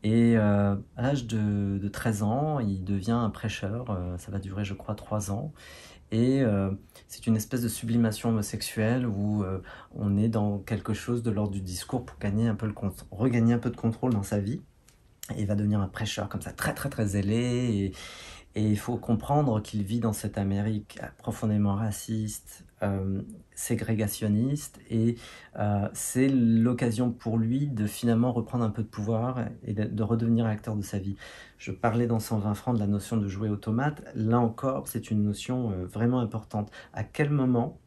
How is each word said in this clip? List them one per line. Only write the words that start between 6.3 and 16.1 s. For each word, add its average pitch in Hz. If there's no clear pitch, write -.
euh, 98
c'est -
une 113
espèce 117
de 117
sublimation 113
homosexuelle 113
où, 104
euh, 92
on 101
est 107
dans 104
quelque 104
chose 120
de 117
l'ordre 101
du 98
discours 90
pour -
gagner 104
un 104
peu 110
le 104
contr-, -
regagner 117
un 120
peu 120
de -
contrôle 117
dans 101
sa 104
vie. 110
Et 110
il 101
va 104
devenir 104
un 95
prêcheur 104